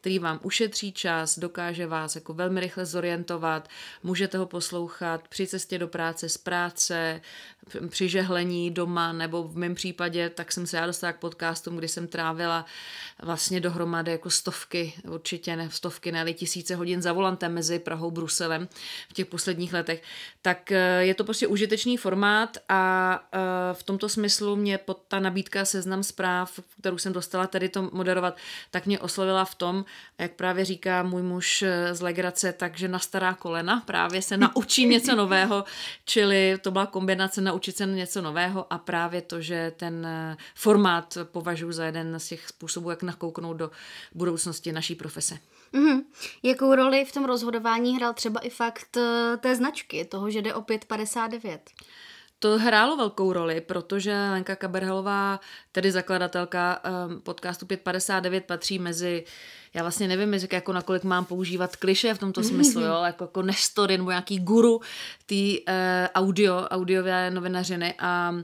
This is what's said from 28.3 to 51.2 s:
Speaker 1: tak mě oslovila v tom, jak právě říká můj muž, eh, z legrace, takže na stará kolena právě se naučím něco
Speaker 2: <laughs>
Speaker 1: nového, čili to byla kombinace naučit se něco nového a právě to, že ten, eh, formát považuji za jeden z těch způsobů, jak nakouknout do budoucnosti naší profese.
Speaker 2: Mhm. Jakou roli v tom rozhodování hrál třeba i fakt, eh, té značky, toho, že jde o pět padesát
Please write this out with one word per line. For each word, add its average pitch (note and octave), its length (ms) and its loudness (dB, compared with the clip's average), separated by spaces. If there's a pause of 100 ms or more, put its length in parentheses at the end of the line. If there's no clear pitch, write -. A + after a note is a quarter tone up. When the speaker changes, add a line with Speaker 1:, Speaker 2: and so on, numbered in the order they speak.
Speaker 1:
tak F3+ 160 -4
mě G3+ 140 2
oslovila F#3+ 440 2
v - 100 -6
tom, F#3 300 -2 (340)
jak F3 140 -4
právě F#3 320 0
říká F#3 380 0
můj F3+ 200 -2
muž, F3+ 400 0
eh, F3 320 2
z E3+ 60 -6
legrace, F3+ 520 0
takže F3 360 -4
na F3+ 100 -2
stará F#3 360 0
kolena F3 520 -2
právě F3 360 0
se G3 140 0
naučím A#3+ 540 6
něco A#3+ 260 6
Speaker 2:
<laughs> - 0 -
Speaker 1:
nového, G3 480 4 (400)
čili G3 580 4
to F#3+ 80 0
byla G3 160 2
kombinace F#3+ 540 0
naučit F#3 360 0
se G3+ 100 0
něco F#3 360 -2
nového F3 500 -2
a F3 60 -4
právě E3+ 440 -2
to, E3+ 180 -8
že E3 360 -4
ten, E3 300 -6
eh, D#3+ 300 -6 (180)
formát F#3 720 4
považuji E3+ 480 -4
za D#3+ 140 -4
jeden E3 340 -6
z - 80 -10
těch - 200 -12
způsobů, E3+ 420 -8
jak E3+ 120 -6
nakouknout E3+ 540 -6
do D#3 140 -6 (440)
budoucnosti E3+ 580 -2
naší D#3+ 220 -4
profese. D#3+ 440 -6 (340)
Speaker 2:
Mhm. C#4 300 6 (400)
Jakou C4 320 6
roli C4+ 300 6
v C4+ 80 -8
tom C#4 120 -2
rozhodování A#3 720 0
hrál A#3+ 180 0
třeba G#3+ 260 -2
i A#3+ 100 -6
fakt, - 460 -6
eh, A#3 400 2
té B3+ 200 2
značky, A#3 480 -2
toho, F#3+ 260 -4
že G#3+ 120 -2
jde A3 120 -2
o A3 80 -6
pět G#3+ 220 -4
padesát A3 420 -2